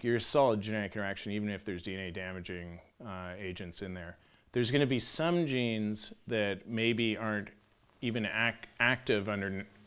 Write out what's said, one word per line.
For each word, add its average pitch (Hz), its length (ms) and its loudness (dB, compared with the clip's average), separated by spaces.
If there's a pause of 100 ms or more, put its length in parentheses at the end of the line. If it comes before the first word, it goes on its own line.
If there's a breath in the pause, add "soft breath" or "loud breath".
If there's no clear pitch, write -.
you're 120 140 4
a 113 40 0
solid 117 400 4
genetic 104 360 -4
interaction 98 340 -4
even 104 200 -2
if 95 140 -6
there's 87 180 -6
D 95 120 -6
N 95 60 -6
A 92 100 -6
damaging, 90 720 -8 (260)
uh, 92 320 -8
agents 92 440 -8
in 92 120 -6
there. 87 220 -10 (340 soft breath)
There's 120 220 2
gonna 143 140 6
be 127 120 2
some 170 480 2
genes 113 680 0 (120)
that 101 400 0
maybe 113 500 2
aren't 107 340 -2 (500)
even 113 260 0
ac-, 110 400 0 (140)
active 117 480 4
under, 98 360 -2 (220)